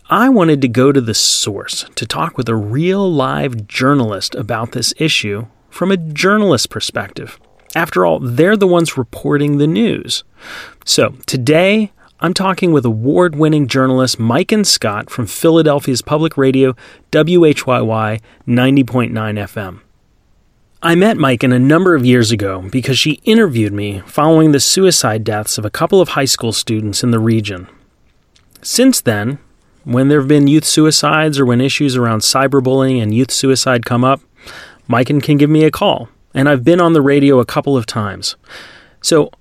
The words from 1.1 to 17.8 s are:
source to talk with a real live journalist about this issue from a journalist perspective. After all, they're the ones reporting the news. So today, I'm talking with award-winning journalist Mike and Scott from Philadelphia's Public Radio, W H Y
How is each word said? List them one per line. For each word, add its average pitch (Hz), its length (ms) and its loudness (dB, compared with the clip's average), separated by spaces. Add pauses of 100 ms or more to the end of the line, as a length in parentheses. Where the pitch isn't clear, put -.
source - 720 -4 (120)
to 113 100 -8
talk 156 300 -6
with 123 120 -6
a 117 60 -2
real 165 580 -2
live 135 540 -4
journalist 131 720 -2
about 113 340 -6
this - 280 -4
issue 113 480 -2 (220)
from 202 220 -4
a 196 60 2
journalist 175 720 0
perspective. - 720 -10 (340)
After 170 320 -2
all, 160 140 0
they're 143 360 2
the 196 120 2
ones 170 280 0
reporting 143 600 -2
the 147 100 2
news. - 560 -2 (600)
So - 300 0 (120)
today, 180 640 0 (300)
I'm 170 140 -2
talking 185 360 -2
with 143 140 2
award-winning 151 840 0
journalist 127 540 0
Mike 120 320 0
and 214 120 2
Scott - 460 -4
from 120 160 -6
Philadelphia's 151 760 0
Public 156 340 -4
Radio, 135 400 2 (340)
W 165 340 4
H 147 220 2
Y 123 140 0